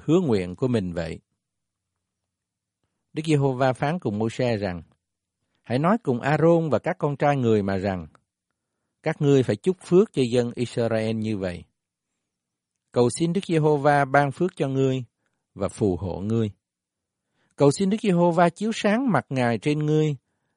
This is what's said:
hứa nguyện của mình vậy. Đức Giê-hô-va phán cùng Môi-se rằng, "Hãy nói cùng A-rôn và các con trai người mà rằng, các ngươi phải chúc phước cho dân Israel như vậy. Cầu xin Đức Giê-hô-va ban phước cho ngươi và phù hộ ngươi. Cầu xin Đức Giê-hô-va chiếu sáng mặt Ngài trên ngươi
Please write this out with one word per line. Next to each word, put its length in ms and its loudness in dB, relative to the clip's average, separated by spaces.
hứa 160 2
nguyện 360 -2
của 120 -2
mình 240 -2
vậy. 260 -6
Đức 140 -8
Giê-hô-va 460 2
phán 260 -4
cùng 200 -4
Môi-se 380 -2
rằng, 260 -6
"Hãy 160 -4
nói 240 2
cùng 180 -2
A-rôn 500 2
và 80 2
các 200 -6
con 180 -4
trai 200 2
người 260 2
mà 140 -2
rằng, 300 -4
các 200 -4
ngươi 200 6
phải 140 0
chúc 280 -2
phước 280 4
cho 100 0
dân 320 0
Israel 600 -2
như 200 -4
vậy. 280 -6
Cầu 160 4
xin 140 -2
Đức 140 -4
Giê-hô-va 580 2
ban 280 2
phước 240 -4
cho 120 -2
ngươi 360 0
và 140 -4
phù 280 -2
hộ 240 -8
ngươi. 300 -2
Cầu 140 6
xin 200 0
Đức 120 0
Giê-hô-va 460 4
chiếu 260 -4
sáng 360 0
mặt 200 0
Ngài 280 0
trên 280 -2
ngươi 300 0